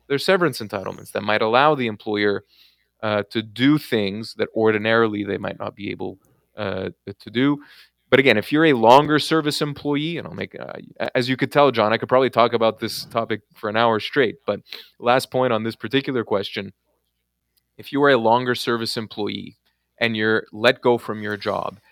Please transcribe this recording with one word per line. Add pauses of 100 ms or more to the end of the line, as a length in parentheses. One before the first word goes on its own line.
their
severance
entitlements,
that
might
allow
the
employer, (580)
uh,
to
do
things
that
ordinarily
they
might
not
be
able, (380)
uh, (300)
to
do. (520)
But
again,
if
you're
a
longer
service
employee,
and
I'll
make,
uh, (260)
a-,
as
you
could
tell,
John,
I
could
probably
talk
about
this
topic (120)
for
an
hour
straight, (100)
but (400)
last
point
on
this
particular
question, (1040)
if
you
are
a
longer
service
employee (400)
and
you're
let
go
from
your
job (120)